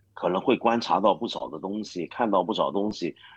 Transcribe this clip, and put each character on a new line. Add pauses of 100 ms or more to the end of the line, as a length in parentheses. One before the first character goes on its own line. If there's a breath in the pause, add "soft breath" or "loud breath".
(140)
可
能
会
观
察
到
不
少
的
东
西，
看
到
不
少
东
西。 (220 soft breath)